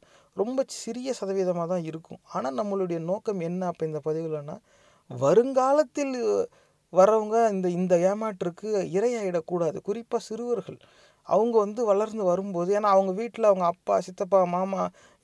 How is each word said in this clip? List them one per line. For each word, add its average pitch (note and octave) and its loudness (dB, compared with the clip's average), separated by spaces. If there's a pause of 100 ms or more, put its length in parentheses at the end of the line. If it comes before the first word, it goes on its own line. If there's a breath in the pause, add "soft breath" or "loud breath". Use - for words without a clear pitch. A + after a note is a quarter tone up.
(360 soft breath)
ரொம்ப B3+ -2
சிறிய B3 -8
சதவீதமா F#3 -2
தான் F3+ -2
இருக்கும். D#3+ -12
ஆனா A3+ -6
நம்மளுடைய G3 -2
நோக்கம் F#3+ -4
என்ன F3 -4
அப்ப E3+ -4
இந்த D#3 -6
பதிவுலன்னா, D#3 -6 (540 soft breath)
வருங்காலத்தில் B3+ 2 (760 soft breath)
வரவங்க G#3+ 4
இந்த, F#3 -2
இந்த F3+ 2
ஏமாற்றுக்கு G3 -2
இரையாயிடக்கூடாது. F3+ -2
குறிப்பா A3+ -6
சிறுவர்கள். A3 -6 (500 soft breath)
அவங்க A3+ 4
வந்து G#3+ 0
வளர்ந்து G#3+ 0
வரும்போது, F3+ 0
ஏன்னா G#3 2
அவங்க G3 4
வீட்ல A3 -2
அவங்க F#3 4
அப்பா, F#3 0
சித்தப்பா, F#3 2
மாமா F#3 -2 (400 soft breath)